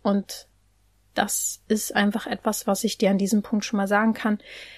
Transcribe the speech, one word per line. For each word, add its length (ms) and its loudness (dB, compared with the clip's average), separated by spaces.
und 440 0
das 540 -2
ist 280 -2
einfach 300 2
etwas, 400 -4
was 180 0
ich 140 -2
dir 120 4
an 60 4
diesem 260 2
Punkt 220 -2
schon 140 -2
mal 100 0
sagen 240 4
kann. 280 -2